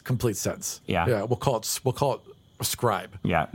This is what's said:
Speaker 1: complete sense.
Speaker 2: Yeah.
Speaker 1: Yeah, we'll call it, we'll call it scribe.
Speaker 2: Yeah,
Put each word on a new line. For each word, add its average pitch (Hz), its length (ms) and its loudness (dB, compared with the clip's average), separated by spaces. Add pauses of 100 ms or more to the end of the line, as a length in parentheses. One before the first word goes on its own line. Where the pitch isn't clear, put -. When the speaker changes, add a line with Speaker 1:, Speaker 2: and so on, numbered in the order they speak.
Speaker 1:
complete 120 320 0
sense. - 500 -6
Speaker 2:
Yeah. 85 220 4
Speaker 1:
Yeah, 107 160 4
we'll 120 120 0
call 135 200 -2
it, - 260 -4
we'll 127 100 0
call 135 220 0
it 107 60 -8 (440)
scribe. 98 460 0 (140)
Speaker 2:
Yeah, 85 300 4